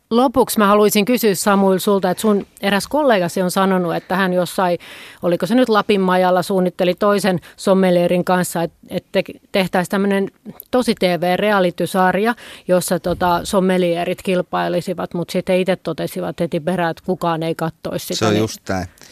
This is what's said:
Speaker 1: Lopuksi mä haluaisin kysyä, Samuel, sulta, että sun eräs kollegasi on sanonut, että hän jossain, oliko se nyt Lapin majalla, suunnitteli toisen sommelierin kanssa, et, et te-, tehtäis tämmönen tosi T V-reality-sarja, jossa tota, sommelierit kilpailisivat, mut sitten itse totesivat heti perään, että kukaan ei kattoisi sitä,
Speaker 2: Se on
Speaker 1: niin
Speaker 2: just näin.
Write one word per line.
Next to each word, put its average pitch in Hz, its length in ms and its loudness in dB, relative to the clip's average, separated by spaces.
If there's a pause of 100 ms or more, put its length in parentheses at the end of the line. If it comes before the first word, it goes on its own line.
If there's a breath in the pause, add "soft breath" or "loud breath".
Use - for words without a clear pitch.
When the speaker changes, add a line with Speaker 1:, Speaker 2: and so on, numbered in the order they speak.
Speaker 1:
Lopuksi 247 480 2
mä 208 100 4
haluaisin 208 380 4
kysyä, 226 300 2
Samuel, 196 440 2
sulta, 190 300 0
että 180 120 -4
sun 208 260 0 (140)
eräs 202 260 -2
kollegasi 214 540 0
on 180 100 0
sanonut, 185 440 0
että 175 200 -4
hän 185 180 0
jossain, 180 440 0 (440 loud breath)
oliko 175 240 0
se 196 100 -2
nyt 254 140 2
Lapin 208 320 2
majalla, 180 420 2
suunnitteli 180 520 0
toisen 202 440 0 (180 loud breath)
sommelierin 180 680 2
kanssa, 180 380 0
et, 175 80 -6 (180)
et 180 220 -8
te-, 190 120 0 (280)
tehtäis 185 380 0
tämmönen 196 420 0 (400)
tosi 240 240 0
T - 60 -6 (200)
V-reality-sarja, 185 1120 0 (320 loud breath)
jossa 180 320 0
tota, 175 440 0
sommelierit 180 800 0
kilpailisivat, 180 920 -4
mut 175 160 -6
sitten 185 300 0
itse 185 160 0
totesivat 170 640 -8
heti 170 200 -2
perään, 170 320 -2
että - 140 -12
kukaan 170 380 -2
ei 165 120 -4
kattoisi - 500 -8
sitä, - 140 -8
Speaker 2:
Se 110 60 -2
on 107 80 2
Speaker 1:
niin 104 80 0
Speaker 2:
just - 280 -6
näin. 92 180 -4 (240 loud breath)